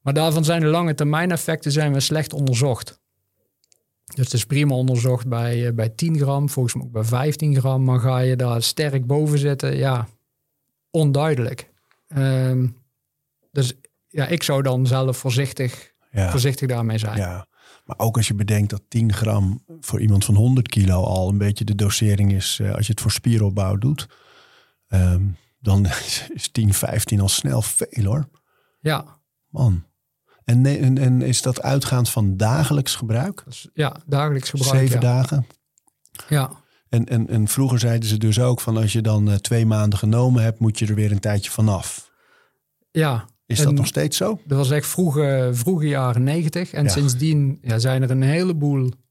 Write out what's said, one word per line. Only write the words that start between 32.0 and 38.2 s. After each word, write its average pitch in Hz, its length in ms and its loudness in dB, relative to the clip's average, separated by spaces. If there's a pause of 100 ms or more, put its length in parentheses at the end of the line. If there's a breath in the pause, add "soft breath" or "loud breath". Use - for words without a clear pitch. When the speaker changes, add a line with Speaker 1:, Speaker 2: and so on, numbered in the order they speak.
Speaker 2:
van 98 260 0
dagelijks 131 580 0
gebruik? 120 500 -4
Speaker 1:
Dat 135 80 -18
is, - 220 -18
ja, 147 220 -4 (100)
dagelijks 143 440 -2
gebruik, 135 280 0
Speaker 2:
Zeven 131 160 2
Speaker 1:
ja. 120 60 2
Speaker 2:
dagen? 127 460 2 (800)
Speaker 1:
Ja. 139 220 0 (380 soft breath)
Speaker 2:
En, 113 160 2
en, 113 240 -2
en 107 200 0
vroeger 127 300 0
zeiden 117 300 0
ze 107 100 0
dus 110 220 2